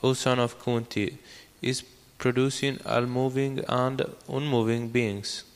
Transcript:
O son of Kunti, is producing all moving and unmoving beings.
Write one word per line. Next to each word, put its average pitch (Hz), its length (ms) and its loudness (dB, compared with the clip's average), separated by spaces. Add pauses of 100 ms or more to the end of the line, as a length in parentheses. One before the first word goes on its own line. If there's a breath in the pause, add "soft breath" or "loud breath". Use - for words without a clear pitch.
O 131 100 4
son 127 280 2
of 120 180 0
Kunti, 113 580 -2 (460 loud breath)
is 127 200 -2 (360)
producing 131 680 0
all 117 220 2
moving 131 600 0
and 131 380 0 (240)
unmoving 120 600 0
beings. 110 560 -2 (120)